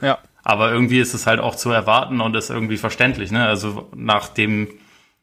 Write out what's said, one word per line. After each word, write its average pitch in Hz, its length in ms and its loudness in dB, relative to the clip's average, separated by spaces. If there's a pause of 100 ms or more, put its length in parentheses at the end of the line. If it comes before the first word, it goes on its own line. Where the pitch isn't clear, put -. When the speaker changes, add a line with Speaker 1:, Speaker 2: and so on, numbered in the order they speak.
Speaker 1:
Ja. 139 160 0 (260)
Speaker 2:
Aber 110 280 2
irgendwie 120 280 2
ist 120 140 0
es 123 140 -8
halt 113 120 4
auch 113 160 -2
zu - 160 -2
erwarten 117 500 2
und 113 140 0
ist 110 140 -4
irgendwie 110 280 -4
verständlich, 113 540 -2
ne? 117 160 2
Also 104 480 -2
nachdem 107 720 0 (560)